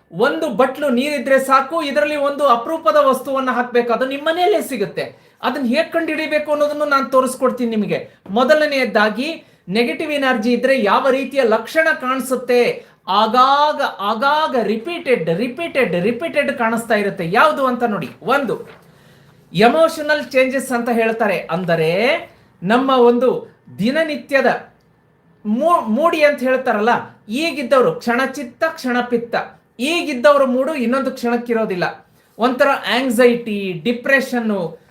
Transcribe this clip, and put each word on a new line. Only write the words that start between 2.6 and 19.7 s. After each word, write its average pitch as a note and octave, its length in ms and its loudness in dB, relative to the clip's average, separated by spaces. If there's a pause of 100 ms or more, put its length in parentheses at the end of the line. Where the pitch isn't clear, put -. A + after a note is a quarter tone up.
ವಸ್ತುವನ್ನ C4+ 560 2
ಹಾಕ್ಬೇಕು, A#3+ 420 0
ಅದು B3 120 0
ನಿಮ್ಮ C#4 220 -6
ಮನೆಯಲ್ಲೇ F4 340 2
ಸಿಗುತ್ತೆ. - 840 -8
ಅದನ್ನ C4 220 -2
ಹೇಗ್ D4+ 260 0
ಕಂಡು E4 160 -2
ಹಿಡಿಬೇಕು D4+ 440 -2
ಅನ್ನೋದನ್ನು D4 340 0
ನಾನು C4+ 240 0
ತೋರಿಸ್ಕೊಡ್ತೀನಿ B3+ 600 0
ನಿಮಗೆ. F#3+ 400 -4 (200)
ಮೊದಲನೆಯದಾಗಿ, B3+ 1120 0 (260)
ನೆಗೆಟಿವ್ C#4 420 -2
ಎನರ್ಜಿ B3+ 420 0
ಇದ್ರೆ B3 300 2
ಯಾವ B3+ 260 2
ರೀತಿಯ C4+ 340 0
ಲಕ್ಷಣ A3 440 0 (140)
ಕಾಣಿಸುತ್ತೆ? B3 840 -2 (220)
ಆಗಾಗ, B3+ 760 4 (180)
ಆಗಾಗ C4+ 640 0
ರಿಪೀಟೆಡ್, A3 720 -2
ರಿಪೀಟೆಡ್, B3 680 -2
ರಿಪೀಟೆಡ್ C4 540 -2
ಕಾಣಿಸ್ತಾ A3+ 380 0
ಇರುತ್ತೆ. F#3+ 360 -2
ಯಾವುದು C#4+ 340 4
ಅಂತ B3 180 0
ನೋಡಿ. G3 260 -2 (120)
ಒಂದು A3+ 480 -2 (840)
ಎಮೋಷನಲ್ D4 720 2